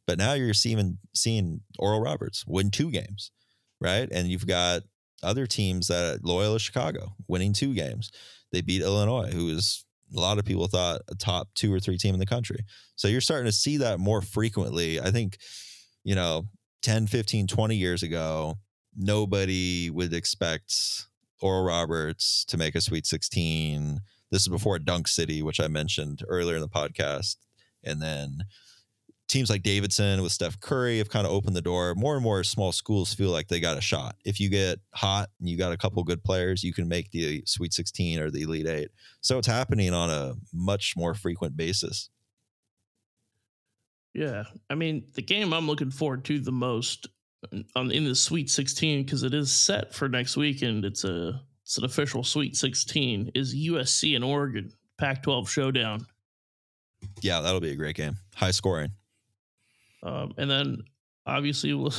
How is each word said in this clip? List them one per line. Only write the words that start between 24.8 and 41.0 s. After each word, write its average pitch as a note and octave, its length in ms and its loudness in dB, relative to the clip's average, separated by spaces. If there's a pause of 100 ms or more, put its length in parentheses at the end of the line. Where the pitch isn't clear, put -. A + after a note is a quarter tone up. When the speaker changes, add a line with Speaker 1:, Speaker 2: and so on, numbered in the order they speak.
Speaker 1:
City, D#2+ 340 0
which D#2 180 -2
I D#2 80 2
mentioned D2+ 600 -2
earlier E2+ 280 0
in D#2+ 60 -2
the D2+ 80 -4
podcast. D2 680 -2 (480)
And D2+ 180 -4
then D2 440 -6 (800)
teams C3+ 220 2
like G2+ 120 2
Davidson G2 600 2
with F2 100 0
Steph E2+ 280 -2
Curry B2 400 0
have G#2 100 -2
kinda G2+ 200 0
opened G2 260 2
the F2 60 -2
door. F2 340 0
More C#3 200 0
and C3 80 0
more G2+ 200 2
small F#2 280 0
schools F#2+ 420 0
feel F#2+ 160 0
like D#2+ 180 0
they F2 120 0
got E2+ 180 0
a - 40 -4
shot. - 420 -2
If G2+ 160 -2
you G2+ 100 2
get F#2+ 300 2 (140)
hot G2 360 0 (100)
and F2 100 -4
you E2+ 80 -2
got F2+ 160 0
a E2+ 40 -4
couple F#2 260 0
good E2+ 200 -2
players, F#2 400 0
you E2+ 100 -2
can E2+ 140 -2
make E2+ 240 -2
the D#2 340 -2
Sweet - 280 -2
sixteen E2+ 460 -2
or D#2 120 -2
the D2+ 120 -4
Elite D#2 240 -2
Eight. D#2 220 -4 (320)
So C3 160 2
it's A#2+ 100 -2
happening A2 460 2
on E2+ 160 2
a C#2+ 260 -2 (180)
much G2 420 -2
more E2+ 180 0